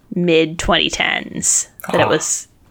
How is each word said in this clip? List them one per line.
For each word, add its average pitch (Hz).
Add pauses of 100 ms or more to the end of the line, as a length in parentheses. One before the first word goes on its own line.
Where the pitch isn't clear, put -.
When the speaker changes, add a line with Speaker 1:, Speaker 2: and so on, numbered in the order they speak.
(160)
Speaker 1:
mid 165
twenty 160
tens - (240)
that 175
it 151
Speaker 2:
Ah. -
Speaker 1:
was, - (220)